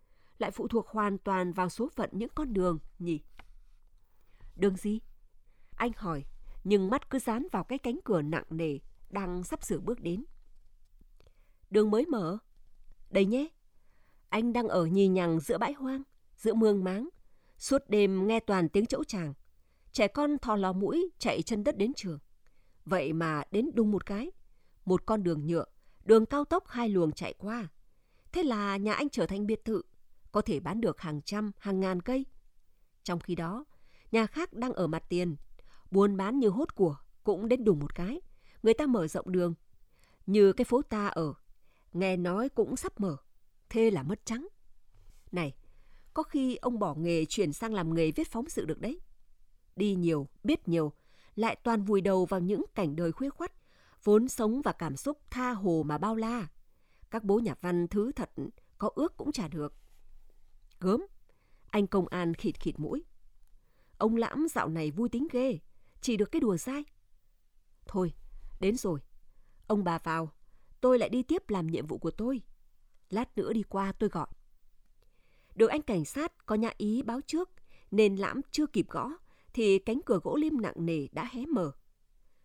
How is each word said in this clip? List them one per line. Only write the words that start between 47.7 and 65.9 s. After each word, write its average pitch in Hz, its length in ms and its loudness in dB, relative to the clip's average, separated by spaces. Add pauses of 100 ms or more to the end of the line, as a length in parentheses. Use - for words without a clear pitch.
làm 165 200 0
nghề 165 180 4
viết 320 200 -2
phóng 247 180 -4
sự - 160 -4
được 151 140 -4
đấy. 277 200 -6 (760)
Đi 196 200 2
nhiều, 165 320 2 (160)
biết - 240 0
nhiều, 165 260 2 (420)
lại 226 280 0
toàn 226 200 2
vùi 196 180 2
đầu 185 240 4
vào 190 140 0
những 202 260 0 (100)
cảnh 156 200 -2
đời 170 160 0
khuya 269 180 -4
khoắt, 339 240 -8 (500)
vốn 214 240 6
sống 233 340 0
và 202 100 0
cảm 147 240 -4
xúc 285 220 -6 (120)
tha 254 220 -4
hồ 180 340 2
mà 151 120 -2
bao 214 180 0
la. 220 320 -4 (640)
Các 220 120 -6
bố 202 160 4
nhà 208 220 -2
văn 175 260 0
thứ 208 240 -2
thật - 200 -6 (460)
có 208 180 -2
ước 320 220 -2
cũng 294 140 -6
chả 180 160 -4
được. 147 260 -6 (1080)
Gớm, 220 260 2 (640)
anh 202 180 2
công 185 200 2
an 175 260 0
khịt - 260 -4
khịt 147 200 -4
mũi. 254 240 -4 (920)
Ông 226 180 2
Lãm 254 360 0
dạo - 180 -2
này 160 220 -2
vui 220 180 -2
tính 262 220 -4
ghê, 247 280 -2 (420)